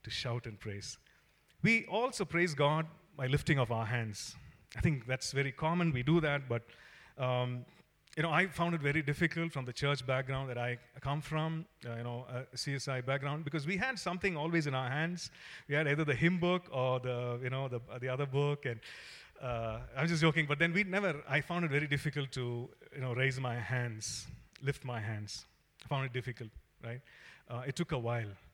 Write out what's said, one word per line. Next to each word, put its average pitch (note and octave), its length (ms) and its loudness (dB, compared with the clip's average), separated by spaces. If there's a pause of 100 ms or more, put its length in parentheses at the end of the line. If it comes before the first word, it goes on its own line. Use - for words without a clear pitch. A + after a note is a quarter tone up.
to A2 80 -10
shout A#2+ 360 -4
and G#2 140 -10
praise. G2+ 380 -8 (640)
We A3+ 240 6
also A3 400 0
praise E3+ 260 2
God D3 340 4 (300)
by C3 100 -2
lifting C#3 320 4
of A#2+ 140 2
our A2+ 140 0
hands. A2+ 500 -4 (400)
I - 40 -4
think C3+ 260 2
that's B2+ 260 -2
very C3+ 200 0
common. E3+ 400 2
We B2 100 0
do D#3+ 180 6
that, C#3+ 280 0
but, A#2 140 0 (540)
um, B2 480 0 (520)
you D#3 60 0
know, E3 80 2
I F3 180 4
found E3+ 260 2
it D#3+ 60 0
very D3 220 2
difficult E3 500 0
from C3 120 -4
the A#2+ 80 -8
church C#3 320 0
background C3 460 -2
that A#2+ 80 -4
I A#2+ 200 -2 (220)
come D3 200 0
from, D#3+ 440 -2 (220)
uh, A#2 100 -6
you A#2 60 -6
know, A#2+ 240 -6 (260)
a B2+ 40 -10
C C#3 180 -2
S C#3 140 -4
I B2+ 120 -2
background, C#3 440 -2
because C#3+ 220 -2
we F#3+ 100 -2
had A#3+ 220 0
something F3+ 380 0
always D#3+ 300 2
in C3+ 80 0
our C3 160 0
hands. E3 400 -2 (380)
We C#3+ 60 0
had D3+ 120 4
either C#3+ 180 4
the C#3+ 100 4
hymn E3+ 240 4
book F3 340 2
or B2+ 280 2
the, B2 420 -2
you B2+ 80 -2
know, C3+ 180 -2
the, A#2+ 120 -4 (200)
the C3 80 -4
other C3 180 0
book. C#3+ 400 2
And, A#2 140 -4 (600)
uh, A#2 400 -2 (160)
I'm D3+ 120 4
just E3 120 4
joking, D#3 260 6
but C#3+ 120 2
then E3+ 140 4
we G3 100 4
never, F#3 460 0
I D3 120 4
found F3 240 0
it D#3 60 0
very D3 160 2
difficult C#3+ 460 0
to, A#2+ 360 -4 (260)
you C#3 60 -8
know, B2+ 140 -2
raise C3 260 2
my B2 140 -2
hands, A#2+ 720 -4 (340)
lift C#3 240 -4
my A#2+ 160 -4
hands. G#2 460 -6 (380)
I - 40 -16
found C3+ 160 0
it B2+ 80 -6
difficult, A#2+ 380 -6 (340)
right? A#2+ 160 -8 (480)
Uh, B2 180 -6
it C#3 80 -4
took E3 180 -2
a C3+ 60 0
while. A#2 340 0 (220)